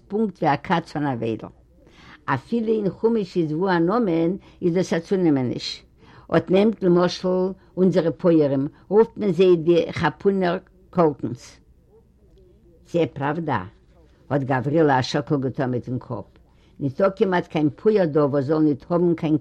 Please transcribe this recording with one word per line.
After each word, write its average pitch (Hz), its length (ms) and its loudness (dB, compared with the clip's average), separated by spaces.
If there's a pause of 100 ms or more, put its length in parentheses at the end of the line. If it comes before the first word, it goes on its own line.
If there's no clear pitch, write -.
פונקט 208 300 -4
ווי 151 160 0
א - 20 0
קאץ - 400 -4
אן 147 100 -4
א 139 140 -2
וויידל. 113 280 -6 (800)
אפילו 214 420 -4
אין 214 220 0
חומש 214 480 -2
איז 156 160 -2
וואו 185 160 -2
א 175 100 2
נאמען, 175 580 0 (240)
איז 175 120 0
דאס 185 200 0
א 170 60 0
צונומעניש. 151 840 -2 (440)
און 165 100 2 (100)
נעמט 202 340 2
למשל 175 440 2 (500)
אונזערע 170 340 2
פויערים, 147 560 2 (200)
רופט 220 300 2
מען 202 140 -2
זיי 180 240 4
די 165 360 2
חתונה 180 680 -2 (320)
קאלטנס." - 720 -2 (1300)
"זע 165 220 0
פראוודא", 139 500 -4 (640)
האט 135 140 -2
גאווריל 139 460 0
א 127 120 2
שאקל 147 360 -2
געטאן 131 340 -4
מיט 123 180 -6
דעם 123 100 -6
קאפ. 104 260 -12 (540)
"נישט 139 220 -4
אויך 196 140 2
כמעט 180 320 -2
קיין 151 220 0
פויער 214 360 0
דא, 151 140 0
וואס 143 260 0
זאל 156 140 0
נישט 151 320 0
האבן 175 240 2
קיין 156 260 -2